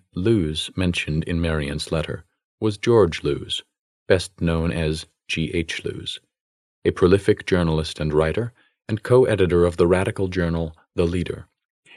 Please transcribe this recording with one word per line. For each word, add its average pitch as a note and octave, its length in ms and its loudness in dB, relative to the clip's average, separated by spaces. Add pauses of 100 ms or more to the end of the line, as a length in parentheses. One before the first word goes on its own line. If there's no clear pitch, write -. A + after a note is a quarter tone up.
(140)
Lewes F2 600 0
mentioned D#2+ 480 -2
in E2 160 -4
Marian's D#2 520 -4
letter - 320 -4 (340)
was G#2+ 200 -2
George G#2 440 4
Lewes, - 400 -4 (460)
best - 320 0
known E2 320 0
as D#2 340 -4 (220)
G D#2+ 240 -4
H - 320 -4
Lewes, - 340 -10 (680)
a - 60 2
prolific G2 560 2
journalist D#2+ 540 0
and D2+ 120 -2
writer, D#2+ 420 0 (340)
and G#2+ 140 -4
co-editor F#2+ 640 4
of E2 100 -2
the F2+ 100 4
radical F#2+ 420 0
journal E2+ 460 -4 (200)
The F2+ 100 0
Leader, E2+ 440 -4 (480)